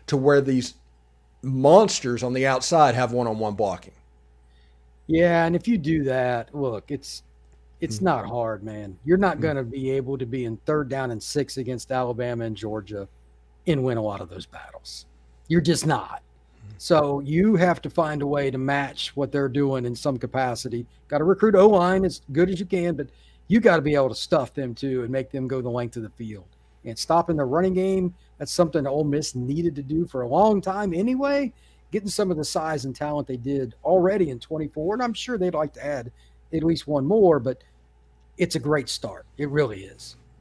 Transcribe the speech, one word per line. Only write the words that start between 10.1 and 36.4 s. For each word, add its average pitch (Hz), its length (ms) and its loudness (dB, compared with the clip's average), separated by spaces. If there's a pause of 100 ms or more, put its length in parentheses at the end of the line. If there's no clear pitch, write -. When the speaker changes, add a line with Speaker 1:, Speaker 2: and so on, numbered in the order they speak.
Speaker 2:
to 127 80 -6
be 123 200 -4
in 113 200 -6
third 151 240 0
down 131 220 -4
and 110 100 -8
six - 360 -4
against 123 340 -6
Alabama 123 540 -2
and 110 100 -6
Georgia 104 520 -8 (600)
and 143 160 0
win 127 140 0
a 113 40 -2
lot 104 200 -4
of 87 80 -14
those 92 160 -14
battles. - 600 -20 (440)
You're 170 120 2
just 156 240 0
not. 135 380 -2 (400)
Speaker 1:
Hmm. 104 140 -18
Speaker 2:
So 147 420 2
you 170 380 2
have 170 260 2
to 143 60 -6
find 151 320 -2
a 143 60 -2
way 143 220 0
to 131 80 -4
match 139 580 -4
what 139 160 -4
they're 139 180 0
doing 135 360 0
in 123 100 -4
some 131 220 -2
capacity. 120 720 -4 (220)
Gotta 147 160 0
recruit 196 280 4
O-line 190 520 6
as 160 160 -4 (100)
good 170 180 2
as 185 100 -4
you 202 60 -6
can, 175 300 -2
but 135 140 -8 (380)
you 220 120 6
gotta 175 240 6
be 147 100 0
able 135 160 4
to 110 60 -8
stuff - 400 -2
them 127 180 -6
too 127 300 -4
and 117 80 -6
make 131 180 -4
them 131 180 -6
go 131 140 -4
the 123 80 -4
length 120 280 -4
of 113 60 -10
the 107 60 -12
field. 107 380 -14 (380)
And 117 120 -12
stopping 170 380 0
the 143 100 0
running 170 280 2
game, 185 420 0 (240)
that's 143 120 -10
something 160 360 0
Ole 143 160 0
Miss 147 320 -2
needed 143 400 -2
to 143 80 -8
do 156 240 -2
for 170 140 -6
a 120 60 -4
long 196 340 4
time 190 320 -4
anyway. 262 600 -2 (380)
Getting 202 180 -4
some 190 220 0
of 160 60 -2
the 151 80 -2
size 156 400 -4
and 131 100 -8
talent 147 320 -4
they 160 100 -6
did 131 460 -4
already 185 460 2
in 123 100 -8
twenty-four, 156 560 -6
and 247 80 -2
I'm 233 100 -2
sure 247 240 -6
they'd 180 160 -2
like 156 200 -2
to - 120 -12
add 131 260 -8 (420)